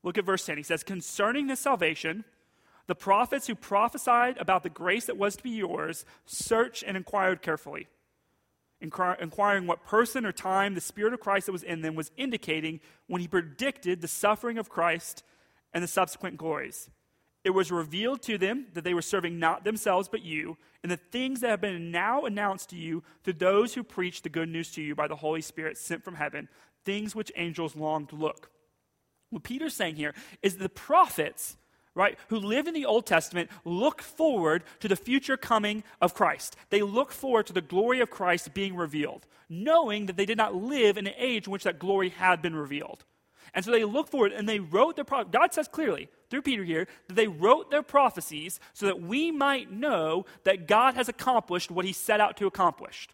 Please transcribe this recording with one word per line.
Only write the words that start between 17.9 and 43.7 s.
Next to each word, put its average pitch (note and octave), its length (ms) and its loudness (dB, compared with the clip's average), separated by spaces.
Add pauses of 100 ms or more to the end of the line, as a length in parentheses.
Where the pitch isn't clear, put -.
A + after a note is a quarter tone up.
to A3 140 -2
them A3 360 -2
that E3+ 100 -8
they F3 100 0
were E3+ 80 0
serving E3+ 380 -2
not E3 240 0
themselves G3+ 440 0
but A3 160 -6
you, D#3+ 340 -6 (240)
and F3 100 -4
the E3+ 60 -2
things B3+ 440 -6
that A#3+ 80 0
have G#3 120 0
been E3+ 300 -4
now G#3+ 320 0
announced G3+ 460 -4
to F3 60 -18
you E3 280 -6 (200)
through F#3 100 -2
those G3 400 4
who B3 100 -6
preach - 380 -6
the E3+ 80 -8
good E3 200 -2
news E3 220 -6
to - 100 -10
you D3+ 140 -4
by D3+ 120 0
the D3+ 100 -6
Holy D#3+ 240 -2
Spirit - 360 -8
sent - 260 -8
from F3+ 120 -14
heaven, D3 340 -6 (340)
things G#3 320 -6
which A3 200 -8
angels E3+ 400 -6
long D#3 320 -4
to D3+ 80 -16
look." D3+ 340 -6 (800)
What F#3 140 -10
Peter's C#4 300 -8
saying E3 220 -2
here D3+ 180 -4 (280)
is F#3+ 160 2
the F#3+ 120 -4
prophets, - 880 2 (380)
right, F#3 220 2 (120)
who A3 80 -2
lived A3 300 0
in E4 60 -6
the D4 120 -6
Old A3+ 200 2
Testament E3+ 440 2 (160)
looked F#3+ 360 0
forward F3+ 600 2 (160)
to G#3+ 80 -6
the F#3 80 4
future C4 420 0
coming G#3+ 460 0 (180)
of F3 120 4
Christ. - 420 0 (140)
They G#3 120 4
looked G#3 320 0
forward A#3 340 0
to F3 60 -16
the F3+ 80 0
glory G#3 380 2
of A#3 100 2
Christ F3 440 0
being G3 220 -4
revealed, D3 500 -4 (240)
knowing G#3+ 560 2
that F#3 120 -6
they G3 80 2
did G#3+ 120 -2
not G#3+ 180 2
live G#3+ 420 4
in G3+ 100 -4
an G3 100 -8
age A#3+ 300 -2
in G3 40 -6
which G3 120 -6
that E3+ 160 0
glory F#3+ 300 2
had F3+ 320 4
been E3 140 -4
revealed. C#3+ 500 -8 (500)
And F#3 80 0
so G3+ 60 -6
they A#3 140 6